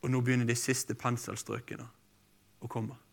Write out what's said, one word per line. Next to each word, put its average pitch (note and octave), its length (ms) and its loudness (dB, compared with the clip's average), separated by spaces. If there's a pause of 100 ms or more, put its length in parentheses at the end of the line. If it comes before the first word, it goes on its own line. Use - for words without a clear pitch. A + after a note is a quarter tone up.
Og C3 80 4
nå C3 80 6
begynner B2 240 4
de A#2+ 80 4
siste B2 400 0
penselstrøkene A#2+ 920 -4 (760)
å B2 80 -12
komme. A2+ 240 -4 (200)